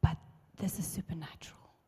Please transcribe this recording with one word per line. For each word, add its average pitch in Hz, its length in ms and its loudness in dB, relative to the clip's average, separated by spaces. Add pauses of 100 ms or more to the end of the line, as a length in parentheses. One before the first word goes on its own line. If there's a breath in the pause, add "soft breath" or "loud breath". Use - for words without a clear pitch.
But - 160 6 (380)
this - 220 -2
is 170 80 0
supernatural. - 720 -8 (300)